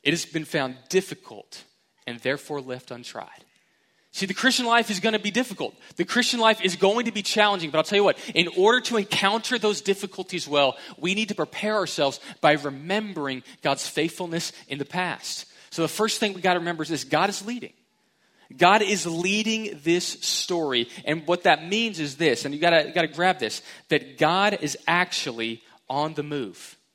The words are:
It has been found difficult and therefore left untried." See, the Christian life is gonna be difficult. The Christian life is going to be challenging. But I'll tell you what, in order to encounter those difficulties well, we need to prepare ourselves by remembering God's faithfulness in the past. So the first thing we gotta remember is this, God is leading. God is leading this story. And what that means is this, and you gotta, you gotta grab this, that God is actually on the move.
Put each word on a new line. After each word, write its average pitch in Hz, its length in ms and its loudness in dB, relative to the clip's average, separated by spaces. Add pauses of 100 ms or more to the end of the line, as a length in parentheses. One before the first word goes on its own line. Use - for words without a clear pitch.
It 143 100 2
has 170 140 -4
been 156 200 -6
found 131 320 -4 (120)
difficult - 720 -6 (440)
and 120 120 -10
therefore 139 420 -4
left 127 280 -12
untried." - 560 -14 (640)
See, 190 160 -6
the 190 80 -4
Christian 247 320 2
life 233 240 4
is 185 80 -2
gonna 220 180 2
be 208 140 -2
difficult. 202 420 -4 (220)
The 170 100 -2
Christian 240 340 0
life 220 220 4
is 180 140 0
going 214 300 4
to 226 60 -2
be 196 120 -4
challenging. 202 480 2
But 156 80 2
I'll 156 40 2
tell 202 140 0
you 202 60 6
what, 175 160 4 (160)
in 170 140 4
order 220 320 4
to 233 160 -2
encounter 208 600 0
those 214 240 0
difficulties 185 680 -4
well, 143 300 4 (220)
we 180 160 0
need 214 140 0
to 214 60 -4
prepare 208 400 -2
ourselves 151 440 0 (200)
by 151 120 6
remembering 147 920 -4 (220)
God's 139 240 0
faithfulness 165 640 -4 (160)
in 139 100 -8
the 139 80 -6
past. - 600 -8 (260)
So - 100 -4
the 156 60 0
first 220 320 -2
thing 208 140 0
we 180 80 -10
gotta 180 180 4
remember 170 240 -4
is 147 60 -8
this, 131 160 -4
God 175 260 2
is 196 120 -8
leading. 233 300 -10 (800)
God 190 280 6
is 190 240 0
leading 202 760 -2
this 170 220 2
story. 143 840 -2 (160)
And 156 200 -2
what 175 180 0
that 160 240 4
means 208 320 -2
is 143 180 -6
this, 147 280 2
and 143 80 -4
you 151 80 -4
gotta, 165 240 4
you - 80 -12
gotta 170 140 0
grab 175 320 0
this, - 240 -4 (240)
that 139 320 -2
God 190 420 2
is 147 240 -4
actually 120 800 -2 (260)
on 151 240 -2
the 151 80 -6
move. 139 560 -8 (180)